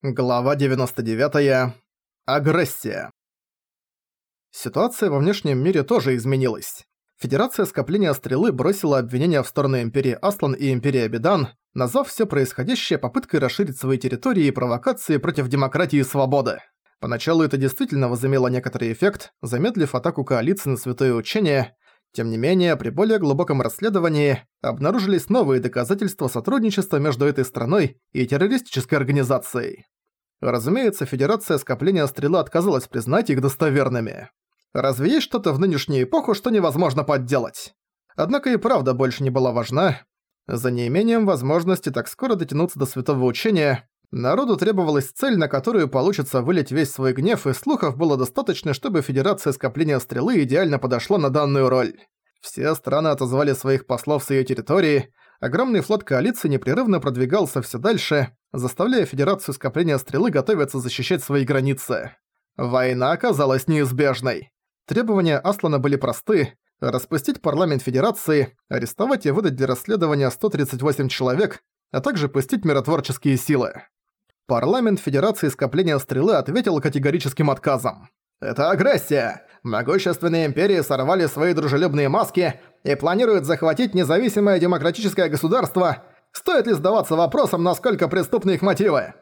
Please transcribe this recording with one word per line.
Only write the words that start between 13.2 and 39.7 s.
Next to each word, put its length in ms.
расширить 400
свои 180
территории 500
и 40
провокации 680
против 280
демократии 540
и 20
свободы. 560
Поначалу 460
это 120
действительно 520
возымело 400
некоторый 440
эффект, 480
замедлив 540
атаку 300
коалиции 460
на 80
Святое 360
Учение. 600
Тем 160
не 100
менее, 380
при 140
более 300
глубоком 420
расследовании 800
обнаружились 680
новые 320
доказательства 640
сотрудничества 720
между 280
этой 200
страной 560
и 160
террористической 720
организацией. 880
Разумеется, 640
Федерация 500
Скопления 500
Стрелы 340
отказалась 480
признать 420
их 100
достоверными. 880
Разве 400
есть 100
что-то 300
в 80
нынешнюю 420
эпоху, 320
что 160
невозможно 540
подделать? 720
Однако 340
и 60
правда 360
больше 300
не 80
была 220
важна. 500